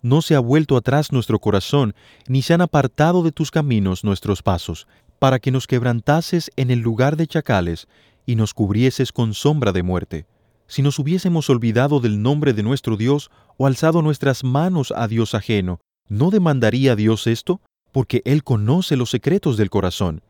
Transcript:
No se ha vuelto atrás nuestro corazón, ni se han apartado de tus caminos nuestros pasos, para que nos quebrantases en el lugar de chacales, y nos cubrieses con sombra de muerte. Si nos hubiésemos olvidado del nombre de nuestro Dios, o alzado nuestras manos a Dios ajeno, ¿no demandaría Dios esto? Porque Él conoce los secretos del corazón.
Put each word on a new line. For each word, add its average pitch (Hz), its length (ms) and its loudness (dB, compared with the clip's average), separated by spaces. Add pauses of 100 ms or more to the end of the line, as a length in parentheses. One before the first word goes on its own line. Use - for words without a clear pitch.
No 135 180 4
se 156 140 2
ha 135 40 4
vuelto 135 380 2
atrás 139 340 0
nuestro 113 280 0
corazón, 107 560 0 (320)
ni 131 160 0
se 170 100 2
han 170 80 4
apartado 160 640 2
de 165 80 2
tus - 180 -4
caminos 107 540 0
nuestros 98 400 -2
pasos, 87 440 -4 (300)
para 131 220 2
que - 100 -4
nos 127 160 -2
quebrantases 131 880 -2
en 127 140 -2
el 123 100 2
lugar 120 380 0
de 165 80 0
chacales, 92 640 -2 (360)
y 123 120 -2
nos 110 180 0
cubrieses 117 580 0
con 113 220 -2
sombra 139 380 0
de 90 100 -2
muerte. 87 460 -6 (400)
Si - 160 -4
nos 143 160 0
hubiésemos 165 500 -2
olvidado 123 500 2
del 107 220 0
nombre 143 320 0
de 104 80 -2
nuestro 117 340 -2
Dios, 127 360 -2 (260)
o 131 80 0
alzado 160 380 2
nuestras 143 400 -2
manos 147 520 0
a 117 120 -2
Dios 113 260 -2
ajeno, 98 460 -2 (280)
¿no 117 220 0
demandaría 135 680 2
Dios 107 300 0
esto? 117 340 -2 (320)
Porque 123 320 -2
Él 139 200 0
conoce 131 540 0
los 123 120 -2
secretos 143 480 0
del 104 140 0
corazón. 90 580 -2